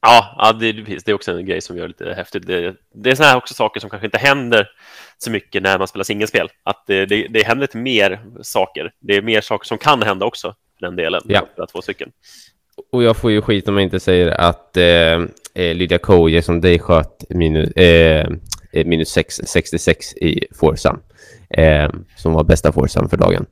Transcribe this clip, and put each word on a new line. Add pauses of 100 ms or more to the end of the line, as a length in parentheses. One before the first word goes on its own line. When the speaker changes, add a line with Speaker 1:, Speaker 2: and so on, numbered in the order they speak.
Speaker 1:
Ja,
ja,
det,
det,
precis.
Det
är
också
en
grej
som
gör
lite
häftigt.
Det, (200)
det
är
såna
här
också
saker
som
kanske
inte
händer (500)
så
mycket
när
man
spelar
singelspel. (140)
Att
det,
det,
det
händer
lite
mer (220)
saker.
Det
är
mer
saker
som
kan
hända
också, (240)
för
den
delen,
Speaker 2:
Ja. (100)
Speaker 1:
för
att
få
cykeln. (840)
Speaker 2:
Och
jag
får
ju
skit
om
jag
inte
säger
att,
eh,
eh,
Lydia
Ko,
Jason
Day
sköt
minu-,
eh, (460)
eh,
minus
sex (100)
sextiosex
i (140)
foursome, (520)
eh, (280)
som
var
bästa
foursome
för
dagen.